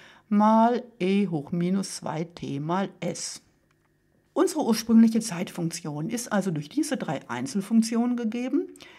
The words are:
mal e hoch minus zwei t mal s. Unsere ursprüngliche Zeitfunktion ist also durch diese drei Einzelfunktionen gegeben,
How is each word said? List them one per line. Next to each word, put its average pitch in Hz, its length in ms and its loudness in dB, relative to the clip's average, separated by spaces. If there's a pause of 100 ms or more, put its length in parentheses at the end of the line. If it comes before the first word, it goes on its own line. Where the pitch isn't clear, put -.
(280)
mal 220 540 4 (160)
e 196 300 2
hoch 151 240 -4
minus 180 440 -2
zwei 160 280 -6
t 139 340 -8
mal 180 300 -2 (120)
s. - 420 -8 (880)
Unsere 330 320 0
ursprüngliche 226 560 6
Zeitfunktion 165 920 -6
ist 233 220 -6
also 196 180 0
durch 147 180 -4
diese 285 280 -2
drei 156 320 -6
Einzelfunktionen 226 880 0
gegeben, 247 500 -2 (320)